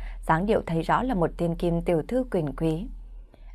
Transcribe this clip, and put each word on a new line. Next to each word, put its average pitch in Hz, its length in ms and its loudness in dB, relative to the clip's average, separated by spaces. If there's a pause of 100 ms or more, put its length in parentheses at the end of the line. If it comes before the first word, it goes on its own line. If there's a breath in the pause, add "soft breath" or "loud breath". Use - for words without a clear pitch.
(260 loud breath)
dáng 165 200 4
điệu 214 200 4
thấy 165 160 0
rõ 170 200 4
là 254 120 0
một 165 240 2
thiên 170 180 0
kim 170 260 0
tiểu 170 260 2
thư 254 220 0
quyền 151 260 -2
quý. 160 300 0 (680 soft breath)